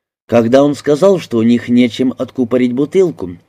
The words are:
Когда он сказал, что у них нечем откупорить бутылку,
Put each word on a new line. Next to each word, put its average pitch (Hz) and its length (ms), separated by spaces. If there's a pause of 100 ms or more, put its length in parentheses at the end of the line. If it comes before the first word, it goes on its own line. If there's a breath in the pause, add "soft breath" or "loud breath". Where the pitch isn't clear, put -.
(260)
Когда 120 380
он 147 120
сказал, 165 420
что 120 180
у 110 60
них 117 260
нечем 123 480
откупорить 127 560
бутылку, 139 640 (120)